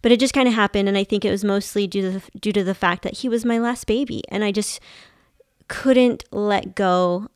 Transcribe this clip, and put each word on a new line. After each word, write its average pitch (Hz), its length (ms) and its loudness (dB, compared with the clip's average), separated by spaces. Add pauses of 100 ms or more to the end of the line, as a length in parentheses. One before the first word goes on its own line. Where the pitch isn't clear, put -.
but 233 100 2
it 233 80 2
just 262 140 2
kinda 262 180 4
happened. 202 380 0
And 196 80 0
I 196 80 0
think 202 180 -2
it 208 80 0
was 196 140 -2
mostly 202 420 -2
due 196 140 -2
to 190 180 -4
the, - 200 -18
due 208 120 -2
to 202 120 0
the 185 120 -2
fact 180 280 0
that - 160 -8
he 254 100 -4
was 226 160 -2
my 233 120 0
last 233 300 -4
baby. 233 420 -2
And 208 140 -4
I 208 80 0
just 202 300 -4 (880)
couldn't 254 640 4
let 202 440 -2
go 180 600 2